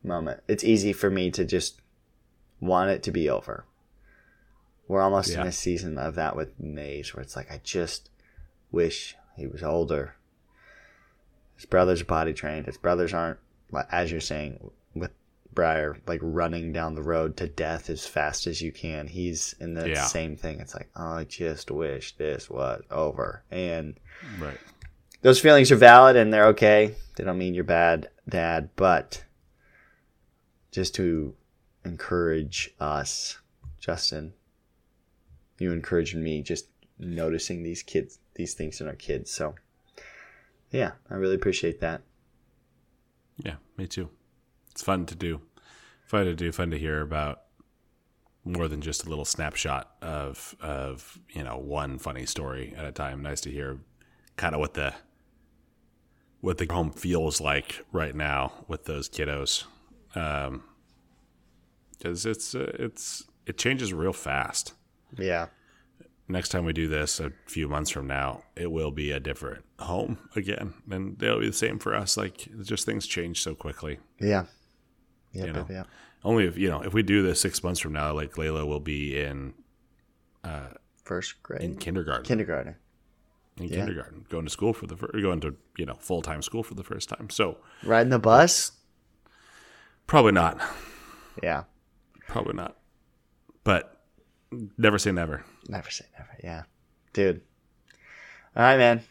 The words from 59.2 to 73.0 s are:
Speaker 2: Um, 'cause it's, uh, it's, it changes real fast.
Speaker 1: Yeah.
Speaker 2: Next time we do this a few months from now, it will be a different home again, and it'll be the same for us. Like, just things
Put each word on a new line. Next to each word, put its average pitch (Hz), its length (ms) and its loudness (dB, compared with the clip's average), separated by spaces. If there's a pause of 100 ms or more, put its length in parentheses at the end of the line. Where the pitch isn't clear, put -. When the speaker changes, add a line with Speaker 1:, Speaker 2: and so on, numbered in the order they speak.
Speaker 2:
Um, 71 480 -6 (1400)
'cause 87 220 -6
it's, 110 300 -6
uh, - 240 -6
it's, - 460 -10 (220)
it - 120 -10
changes 123 340 -2
real 87 200 -2
fast. - 600 -6 (440)
Speaker 1:
Yeah. 85 300 -2 (800)
Speaker 2:
Next 90 220 -4
time 87 140 -2
we 82 80 -2
do 80 160 -2
this 76 320 -4
a 71 120 -6 (140)
few 78 220 -6
months 73 220 -4
from 69 160 -8
now, 67 360 -6 (120)
it 85 160 -8
will 80 200 -4
be 71 200 -6
a 71 100 -6
different 65 440 -10 (140)
home 92 400 -6 (180)
again, 101 380 -6 (160)
and 95 320 -8
it'll 110 180 0
be 110 60 -2
the 113 60 -2
same 110 260 -4
for 107 160 -4
us. 104 220 -2
Like, 101 320 -8 (140)
just 101 240 -6
things 110 200 -4